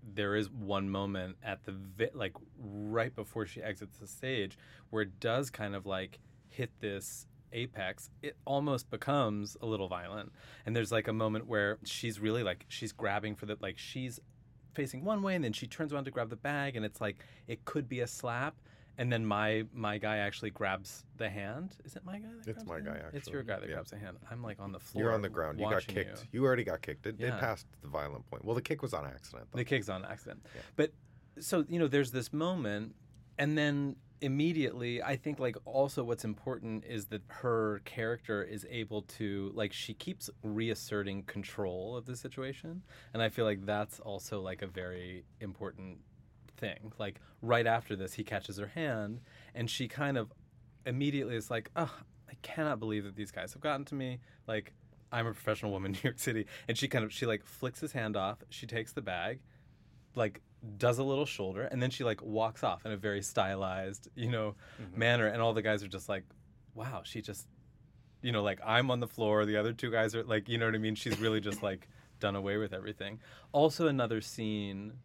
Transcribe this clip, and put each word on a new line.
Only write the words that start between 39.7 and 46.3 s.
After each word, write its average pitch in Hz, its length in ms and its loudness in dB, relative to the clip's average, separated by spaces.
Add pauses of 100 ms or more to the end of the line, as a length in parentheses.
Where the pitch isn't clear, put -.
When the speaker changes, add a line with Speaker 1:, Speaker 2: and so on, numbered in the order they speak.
Speaker 1:
she - 200 -6
keeps - 360 -8 (120)
reasserting 104 840 -2
control 98 760 -4
of 120 80 -8
the 127 100 -6
situation. 135 640 -8 (320)
And 113 80 2
I 113 60 6
feel 113 160 2
like 104 220 4
that's 104 340 0
also, 101 400 -6
like, 92 220 -4
a 98 60 -6
very 90 580 -8 (160)
important 95 580 -8 (580)